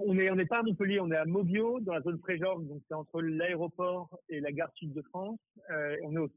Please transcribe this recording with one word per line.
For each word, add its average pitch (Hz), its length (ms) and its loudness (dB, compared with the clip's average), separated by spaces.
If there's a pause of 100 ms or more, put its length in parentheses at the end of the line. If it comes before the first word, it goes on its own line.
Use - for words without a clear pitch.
on 190 100 4
est, 190 140 6
on 190 40 4
n'est 190 100 4
pas 233 140 2
à 233 40 2
Montpellier, 202 380 2
on 170 100 0
est 160 60 4
à 156 80 2
Moguio, 202 560 2
dans 185 120 -2
la 160 80 0
zone 165 180 -2
Fréjorgue, 175 480 -2
donc 143 200 -10
c'est 160 60 -8
entre 156 280 -6
l'aéroport 175 880 -2 (200)
et 156 100 -4
la 143 140 -4
gare 160 220 -4
sud 151 180 -8
de 147 80 -6
France. 196 380 -8 (300)
Euh, 147 340 -2
on 151 120 -4
est 165 40 0
au 151 180 0